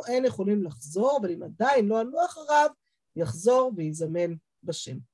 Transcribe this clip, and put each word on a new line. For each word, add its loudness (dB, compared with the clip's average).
אין 0
יכולים 0
לחזור, -2
אבל -4
אם -8
עדיין 2
לא 2
ענו 0
אחריו, 2
יחזור 2
ויזמן -2
בשם. -8